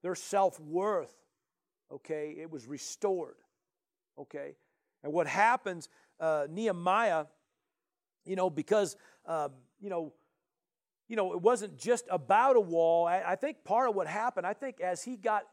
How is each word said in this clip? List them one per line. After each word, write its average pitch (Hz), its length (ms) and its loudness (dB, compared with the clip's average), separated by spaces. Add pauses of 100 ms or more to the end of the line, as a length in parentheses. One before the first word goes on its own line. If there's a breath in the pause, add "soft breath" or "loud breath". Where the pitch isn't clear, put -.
Their 180 140 -4
self-worth, 180 1000 -2 (760)
okay? 151 460 -8
It 160 140 -14
was 131 140 -14
restored, 165 720 -4 (800)
okay? 143 380 -12 (480)
And 147 100 -6
what 165 140 2
happens, 190 640 2 (300 soft breath)
uh, 156 300 0
Nehemiah, 180 760 0 (1000)
you 190 100 -6
know, 185 140 0
because, 180 460 0 (300 soft breath)
um, 151 260 -4 (280)
you 202 100 -12
know, 165 240 -6 (920)
you 226 80 -8
know, 185 180 0
it 175 80 -6
wasn't 202 360 4
just 233 340 0
about 202 440 4
a 226 60 8
wall. 165 460 4
I, 180 180 0
I 180 100 0
think 269 280 -6
part 240 260 2
of 208 60 -2
what 180 120 0
happened, 202 380 -4
I 196 80 -2
think 269 260 -10
as 180 220 -4
he 247 160 -10
got 202 360 0